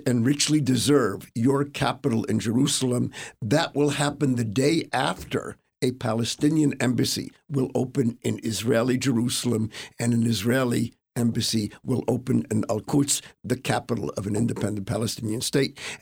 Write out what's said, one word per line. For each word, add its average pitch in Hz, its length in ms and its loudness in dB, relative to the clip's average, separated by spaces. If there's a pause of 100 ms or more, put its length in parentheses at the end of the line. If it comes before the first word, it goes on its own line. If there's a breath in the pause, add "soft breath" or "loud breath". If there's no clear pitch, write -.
and 123 180 4
richly 147 360 2
deserve 120 760 2
your 139 300 2
capital 127 600 0
in 104 140 0
Jerusalem. 123 720 0 (320 loud breath)
That 143 320 0
will 143 160 2
happen 143 460 0
the 120 80 0
day 131 480 2
after - 640 -4 (260)
a 127 100 2
Palestinian 127 880 2
embassy 120 500 0 (180 soft breath)
will 135 260 0
open 123 480 0
in 107 200 -2
Israeli 113 540 2
Jerusalem 117 720 0 (280 loud breath)
and 120 160 2
an 117 120 4
Israeli 117 680 0 (220)
embassy 113 560 0 (100)
will 123 240 -2
open 120 440 0
in 107 180 0
Al-Quds, 143 540 0 (200 loud breath)
the - 140 -2
capital 107 600 -4
of 95 80 -4
an 104 100 -2
independent 107 500 -2
Palestinian 113 540 -4
state. 139 380 0 (240 loud breath)